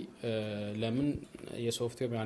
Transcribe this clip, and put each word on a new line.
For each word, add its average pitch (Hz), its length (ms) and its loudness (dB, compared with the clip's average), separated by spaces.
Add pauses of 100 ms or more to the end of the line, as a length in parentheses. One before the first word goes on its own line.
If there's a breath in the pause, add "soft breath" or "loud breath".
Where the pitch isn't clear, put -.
(200)
እ፣ 120 120 0 (440)
ለምን 117 320 4 (500)
የሶፍትዌር 117 520 0
ወይም 117 160 0